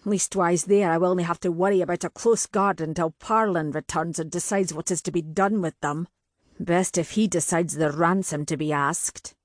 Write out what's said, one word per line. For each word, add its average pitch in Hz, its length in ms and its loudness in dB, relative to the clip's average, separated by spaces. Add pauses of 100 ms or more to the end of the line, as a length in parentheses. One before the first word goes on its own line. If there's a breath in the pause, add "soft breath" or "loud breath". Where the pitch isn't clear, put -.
Leastwise 185 600 0
there 202 260 4
I 165 60 2
will 180 140 2
only 180 120 0
have 170 180 -2
to 180 100 0
worry 185 300 2
about 175 220 -2
a 175 60 -4
close - 380 0
guard 196 340 0
until 160 380 -2
Parlin 190 520 0
returns 160 460 -4
and 160 140 -6
decides 180 420 -2
what 156 160 -6
is 175 140 -2
to 180 80 -4
be 170 100 0
done 196 400 0
with 165 200 -4
them. 151 260 -2 (520)
Best 180 380 0
if 233 140 -2
he 214 160 2
decides 170 480 0
the 151 160 2
ransom 165 560 0
to 156 100 -2
be 151 160 -2
asked. - 720 -2